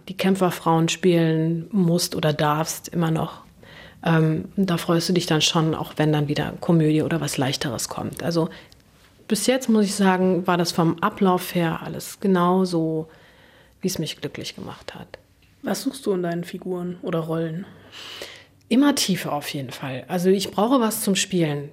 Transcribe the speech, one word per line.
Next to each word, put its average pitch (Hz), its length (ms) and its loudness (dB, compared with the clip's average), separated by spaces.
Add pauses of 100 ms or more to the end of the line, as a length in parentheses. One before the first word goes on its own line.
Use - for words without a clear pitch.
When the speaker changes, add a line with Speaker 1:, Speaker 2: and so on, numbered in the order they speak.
Speaker 1:
die 185 80 -12
Kämpferfrauen 175 720 2
spielen 165 800 2
musst 175 440 2
oder 156 180 0
darfst 151 560 0
immer 165 220 0
noch. 156 300 -4 (640)
Ähm, 160 420 2 (100)
da 185 220 2
freust 170 320 0
du 185 40 2
dich 175 140 2
dann 156 140 2
schon, 160 340 2
auch - 220 -8
wenn 151 140 4
dann 147 160 2
wieder 147 320 -2
Komödie 156 440 4
oder 165 180 -2
was 143 160 -4
Leichteres 131 500 -2
kommt. - 360 -8
Also 170 260 0 (800)
bis 208 180 -2
jetzt, 262 240 0
muss 214 160 4
ich 196 80 -2
sagen, 185 540 2
war 180 100 2
das 170 140 0
vom 165 280 2
Ablauf 185 540 0
her 165 300 -2
alles - 360 -12
genauso, 175 880 2 (760)
wie 185 60 -4
es 185 120 -4
mich 156 200 -8
glücklich - 360 -10
gemacht - 400 -14
hat. - 240 -18 (420)
Speaker 2:
Was - 220 -4
suchst - 240 -6
du 202 60 0
in 180 100 -2
deinen 170 200 -2
Figuren 180 600 -8
oder 175 160 -2
Rollen? 165 460 -4 (1040)
Speaker 1:
Immer 277 260 4
Tiefe 165 360 -2
auf 147 180 -6
jeden 135 220 -8
Fall. 131 360 -10
Also 180 220 0
ich 196 200 2
brauche 240 300 2
was 220 220 0
zum 196 140 0
Spielen. 151 580 0